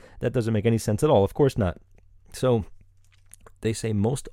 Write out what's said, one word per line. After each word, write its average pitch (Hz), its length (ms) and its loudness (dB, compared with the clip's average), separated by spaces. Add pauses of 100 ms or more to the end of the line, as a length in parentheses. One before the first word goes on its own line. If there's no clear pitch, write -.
(200)
that 120 140 -2
doesn't 113 200 0
make 104 120 0
any 113 120 4
sense 104 260 0
at 151 60 2
all. 110 140 6
Of 98 100 -2
course 135 240 2
not." 87 200 -2 (560)
So 120 320 0 (960)
they 110 120 -2
say 110 180 -6
most 107 420 -2